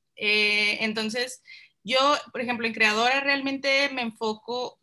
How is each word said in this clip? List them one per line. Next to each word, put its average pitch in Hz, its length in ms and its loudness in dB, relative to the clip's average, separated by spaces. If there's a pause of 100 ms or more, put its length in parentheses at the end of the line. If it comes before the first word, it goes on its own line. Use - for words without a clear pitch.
(160)
Eh, 208 640 2
entonces, 220 640 -4 (420)
yo, 254 140 0 (340)
por 240 80 -6
ejemplo, 233 260 -4
en 226 60 -2
Creadora 226 480 2
realmente 277 720 0
me 262 100 -6
enfoco 233 840 -6